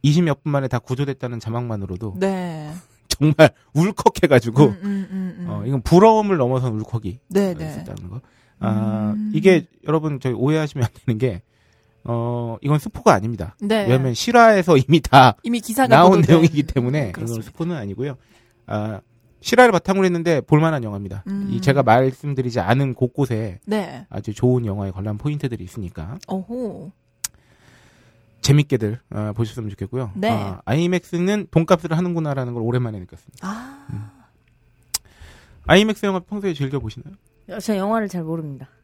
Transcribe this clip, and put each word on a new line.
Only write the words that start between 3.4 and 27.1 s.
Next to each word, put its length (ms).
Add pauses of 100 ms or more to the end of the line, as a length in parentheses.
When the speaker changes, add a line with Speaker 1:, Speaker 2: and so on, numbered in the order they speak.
Speaker 1:
울컥해가지고, 920
Speaker 2:
음, 180
음, 260
음, 300
음. 100
Speaker 1:
어, 160
이건 160
부러움을 560
넘어선 420
울컥이 400 (100)
Speaker 2:
네, 260
네. 140
Speaker 1:
있었다는 400
거. 120 (380)
아, 560
Speaker 2:
음. 180
Speaker 1:
이게 340 (200)
여러분 320
저희 140
오해하시면 520
안 60 (140)
되는 120
게, 240 (640)
어, 580
이건 160
스포가 360
아닙니다. 480
Speaker 2:
네. 220
Speaker 1:
왜냐면 300
실화에서 640
이미 240
다 420
Speaker 2:
이미 160
기사가 280
Speaker 1:
나온 240
Speaker 2:
보도된. 240
Speaker 1:
내용이기 280
때문에 360
Speaker 2:
음, 100
Speaker 1:
이건 40
Speaker 2:
그렇습니다. 320
Speaker 1:
스포는 300
아니고요. 400 (520)
아, 340 (400)
실화를 300
바탕으로 340
했는데 360
볼만한 420
영화입니다. 440
Speaker 2:
음. 240
Speaker 1:
이 100
제가 220
말씀드리지 760
않은 360
곳곳에 680
Speaker 2:
네. 440
Speaker 1:
아주 240
좋은 320
영화의 260
관람 260
포인트들이 460
있으니까 540 (100)
Speaker 2:
오호. 640 (1500)